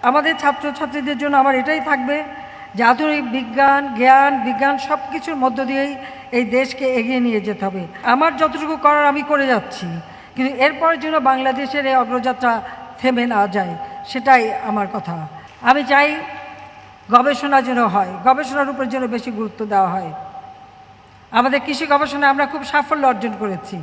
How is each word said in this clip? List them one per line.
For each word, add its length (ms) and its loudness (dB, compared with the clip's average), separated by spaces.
আমাদের 320 2
ছাত্রছাত্রীদের 800 -2
জন্য 220 0
আমার 180 4
এটাই 280 -2
থাকবে 280 0
যে 140 0
আধুনিক 320 0
বিজ্ঞান, 460 2
জ্ঞান, 320 6
বিজ্ঞান 300 0
সব 120 0
কিছুর 300 -6
মধ্য 160 0
দিয়েই 220 -2
এই 80 2
দেশকে 300 0
এগিয়ে 260 0
নিয়ে 220 2
যেতে 200 -4
হবে। 160 -6
আমার 180 2
যতটুকু 340 -2
করার 260 6
আমি 100 -2
করে 200 2
যাচ্ছি, 360 -2
কিন্তু 180 -2
এরপরের 380 2
জন্য 140 -2
বাংলাদেশের 640 -2
এই 100 4
অগ্রযাত্রা 520 0
থেমে 340 0
না 80 2
যায়, 180 -2
সেটাই 320 4
আমার 260 -2
কথা। 200 -6
আমি 220 4
চাই 180 6
গবেষণা 520 4
যেন 120 0
হয়, 180 0
গবেষণার 460 2
উপর 100 -4
যেন 100 -2
বেশি 220 -6
গুরুত্ব 240 -6
দেওয়া 200 2
হয়। 180 -6
আমাদের 340 2
কৃষি 280 -4
গবেষণায় 400 2
আমরা 200 2
খুব 80 -6
সাফল্য 400 0
অর্জন 300 -4
করেছি 420 -6